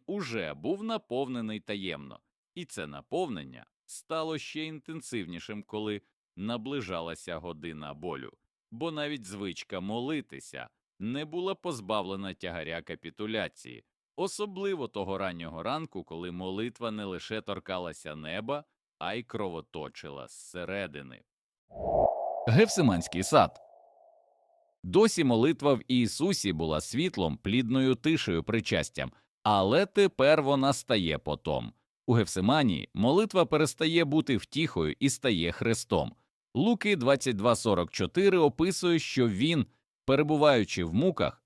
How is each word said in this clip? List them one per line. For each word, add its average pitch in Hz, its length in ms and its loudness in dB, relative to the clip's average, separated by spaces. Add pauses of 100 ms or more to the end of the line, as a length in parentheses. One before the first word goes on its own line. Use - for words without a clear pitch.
уже 117 480 -4
був 143 300 -4
наповнений 123 760 -4
таємно. 78 600 -8 (360)
І 175 100 -10
це 82 220 -10
наповнення 73 760 -8 (200)
стало 160 520 -6
ще 156 260 -10
інтенсивнішим, 107 1000 -10
коли 107 380 -6 (340)
наближалася 92 1040 -6
година 78 560 -10
болю. 73 380 -8 (400)
Бо 151 200 -8
навіть 147 340 -8
звичка 98 540 -8
молитися 101 920 -8 (300)
не 127 260 -6
була 180 300 -4
позбавлена 98 760 -4
тягаря 85 480 -8
капітуляції, 104 1000 -8 (320)
особливо 190 720 -4
того 98 300 -4
раннього 82 460 -6
ранку, 131 400 -6
коли 87 280 -10
молитва 104 600 -6
не 107 140 -8
лише 98 360 -8
торкалася 90 760 -8
неба, 104 480 -8 (360)
а 90 140 -4
й 120 100 -6
кровоточила 76 1040 -10
зсередини. 80 960 -10 (1200)
Гефсиманський 113 760 4
сад. 101 380 4 (1200)
Досі 170 400 6
молитва 139 500 4
в 120 140 0
Ісусі 123 640 2
була 78 280 0
світлом, 98 560 -2
плідною 127 580 2
тишею, 107 480 0
причастям, 82 680 -2 (320)
але 107 420 4
тепер 160 580 4
вона 135 300 4
стає 85 440 0
потом. 71 560 -4 (360)
У 123 40 4
Гефсиманії 104 800 2
молитва 170 520 4
перестає 160 600 2
бути 143 320 2
втіхою - 640 -2
і 135 100 4
стає 85 420 0
хрестом. - 640 0 (400)
Луки 208 400 2
двадцять 131 400 2
два 110 200 4
сорок 87 360 2
чотири 180 460 2
описує, 170 640 4
що 123 280 2
він, 120 380 2 (400)
перебуваючи 143 760 4
в 82 100 -2
муках, 127 520 2